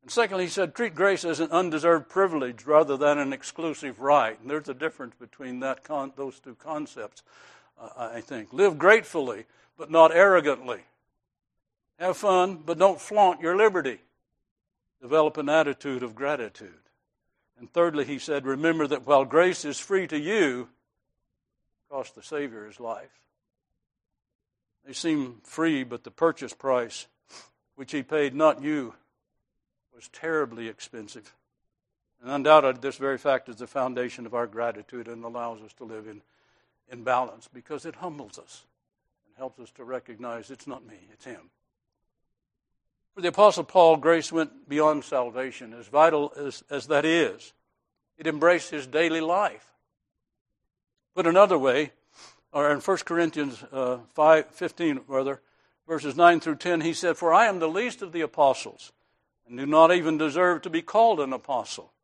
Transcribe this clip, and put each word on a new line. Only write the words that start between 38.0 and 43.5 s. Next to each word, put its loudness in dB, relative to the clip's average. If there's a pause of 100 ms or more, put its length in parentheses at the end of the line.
us -20 (600)
and -20
helps -16
us -20
to -20
recognize -12
it's -20
not -14
me, -20 (160)
it's -20
him. -20 (1600)
For -4
the 4
Apostle 6